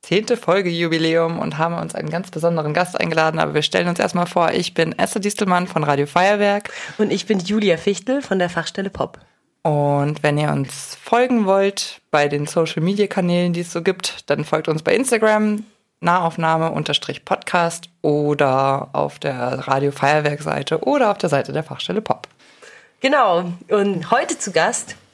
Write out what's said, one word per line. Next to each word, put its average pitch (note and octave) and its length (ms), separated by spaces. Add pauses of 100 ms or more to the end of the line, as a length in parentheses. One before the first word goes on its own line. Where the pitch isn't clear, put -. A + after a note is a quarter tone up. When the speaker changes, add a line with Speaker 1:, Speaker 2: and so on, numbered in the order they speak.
Speaker 1:
zehnte G#3+ 300
Folge F#3 340
Jubiläum E3 680
und D#3+ 180
haben E3+ 200
uns E3 180
einen D#3 140
ganz E3+ 200
besonderen D#3+ 440
Gast F3 260
eingeladen, D#3+ 400
aber D3+ 140
wir D3+ 80
stellen F3 260
uns F3 120
erstmal F3 280
vor. F3 240
Ich - 220
bin D#3+ 260
Esther G3 220
Distelmann F#3+ 440
von D#3+ 200
Radio C#3+ 220
Feuerwerk. G3+ 680 (240)
Speaker 2:
Und G#3+ 120
ich G3 160
bin G#3 140
Julia F#3+ 380
Fichtel B3+ 440
von G3 160
der F3+ 120
Fachstelle F3 400
Pop. - 280 (440)
Speaker 1:
Und D3 600
wenn D3 160
ihr D3+ 140
uns - 500
folgen A#3+ 440
wollt G3 560 (100)
bei D3 160
den D3 200
Social-Media-Kanälen, F3 1040
die E3+ 80
es F3 100
so E3+ 100
gibt, - 480
dann D3 140
folgt D#3 240
uns D#3 160
bei - 100
Instagram, G#3+ 680 (380)
Nahaufnahme E3 720
unterstrich - 520
Podcast - 640 (160)
oder C#3+ 920
auf C#3+ 280
der C3 500
Radio C#3 240
Feuerwerk-Seite D3 880
oder C4 280
auf G3+ 60
der F3+ 120
Seite C#3+ 240
der D3+ 100
Fachstelle F3+ 380
Pop. - 260 (720)
Speaker 2:
Genau, F#3+ 540 (160)
und G3+ 420
heute D#4+ 260
zu - 140
Gast F3+ 460 (160)